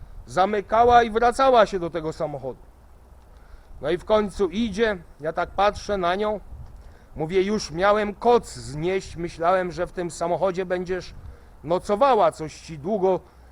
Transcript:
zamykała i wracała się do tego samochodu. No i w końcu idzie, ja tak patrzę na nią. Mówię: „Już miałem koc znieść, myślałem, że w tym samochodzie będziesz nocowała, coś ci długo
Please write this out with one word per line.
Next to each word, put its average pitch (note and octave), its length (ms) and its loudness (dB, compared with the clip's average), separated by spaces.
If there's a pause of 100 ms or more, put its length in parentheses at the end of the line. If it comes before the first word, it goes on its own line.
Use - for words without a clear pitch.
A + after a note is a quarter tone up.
(260)
zamykała G#3+ 760 4
i A#3 80 -4
wracała A#3+ 540 4
się F#3+ 140 -4
do E3+ 100 -4
tego D#3+ 240 -6
samochodu. C3+ 460 -8 (1200)
No C3+ 80 -4
i E3+ 80 0
w D3 80 -10
końcu G#3 440 0
idzie, G#3+ 480 -2 (220)
ja D3+ 140 -4
tak F3 160 -4
patrzę G3+ 480 0
na F3+ 180 0
nią. G#3 240 -2 (760)
Mówię: E3 260 0
„Już G3+ 300 -2
miałem G3+ 440 2
koc - 380 2
znieść, D3+ 600 -6
myślałem, E3+ 560 0
że E3 160 -4
w E3+ 40 -10
tym F3 200 -6
samochodzie F3 540 -2
będziesz F3+ 480 -6 (500)
nocowała, G3+ 680 2
coś D#3 280 -10
ci D#3+ 200 -14
długo F#3 400 0 (320)